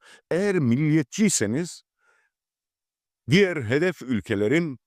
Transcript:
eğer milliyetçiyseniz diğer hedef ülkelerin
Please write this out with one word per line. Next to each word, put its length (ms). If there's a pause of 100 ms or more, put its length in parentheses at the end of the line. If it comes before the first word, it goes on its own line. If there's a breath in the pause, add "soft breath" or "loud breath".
(300 loud breath)
eğer 280
milliyetçiyseniz 1300 (1400)
diğer 260
hedef 460
ülkelerin 840